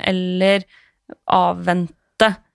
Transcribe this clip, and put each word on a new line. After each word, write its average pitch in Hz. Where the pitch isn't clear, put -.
eller 185
avvente. 180